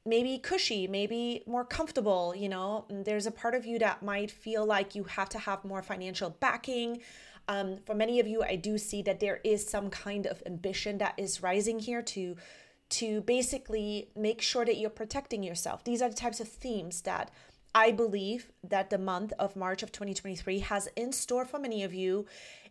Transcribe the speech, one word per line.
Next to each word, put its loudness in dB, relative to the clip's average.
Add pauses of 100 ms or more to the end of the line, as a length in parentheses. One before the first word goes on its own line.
maybe 4
cushy, 0
maybe -2
more -2
comfortable, 2
you -2
know? -2
There's -2
a -2
part -2
of 0
you -2
that 4
might -2
feel -2
like 2
you -4
have -2
to -8
have -4
more -6
financial -4
backing. 0 (460)
Um, 0
for -2
many 4
of 6
you, 2
I 2
do 0
see -2
that 2
there 2
is 4
some -2
kind -4
of -4
ambition -2
that 2
is -4
rising 2
here -2
to, -4 (540)
to 0
basically 0
make 2
sure 2
that 4
you're 0
protecting -4
yourself. -4
These 0
are 4
the -6
types -4
of -6
themes -6
that -2 (460)
I 10
believe 0 (120)
that 2
the 2
month 0
of 0
March -2
of -10
twenty -6
twenty-three -2
has 0
in -2
store 0
for -6
many -2
of -4
you, 0 (460)